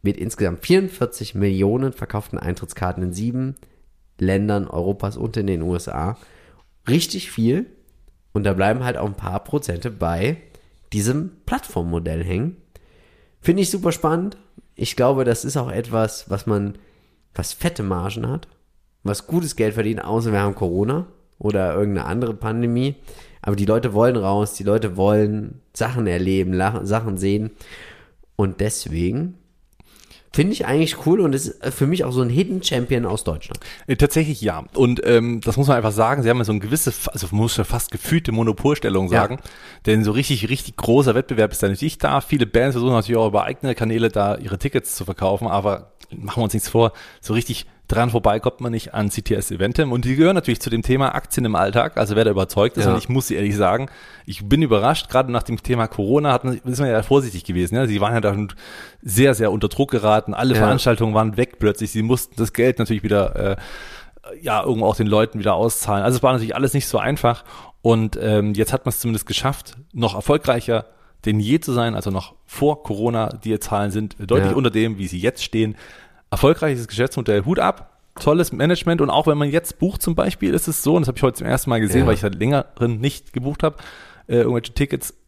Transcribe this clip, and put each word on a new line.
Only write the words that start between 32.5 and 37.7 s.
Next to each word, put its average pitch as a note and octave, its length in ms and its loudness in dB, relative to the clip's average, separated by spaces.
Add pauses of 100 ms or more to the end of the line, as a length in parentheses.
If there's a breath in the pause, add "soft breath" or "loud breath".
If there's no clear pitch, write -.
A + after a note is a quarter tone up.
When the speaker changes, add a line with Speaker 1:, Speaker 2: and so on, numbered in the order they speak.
Speaker 1:
Champion B2 440 0
aus F#2+ 180 -4
Deutschland. - 340 -6 (280 loud breath)
Speaker 2:
Äh, C3 100 0
tatsächlich D3 460 2
ja. E2 220 -2 (100)
Und, B2 320 4
ähm, A#2 360 4
das A2+ 140 0
muss C3+ 120 2
man C3 100 4
einfach A2 140 0
sagen, A#2 300 2
sie A2+ 60 4
haben B2 80 4
ja A#2+ 80 0
so A2 80 0
eine G#2 80 0
gewisse, A#2+ 320 -2
fa-, - 200 -8
also - 180 -8
man G2+ 100 0
muss A2+ 160 0
ja G#2+ 80 0
fast - 260 -2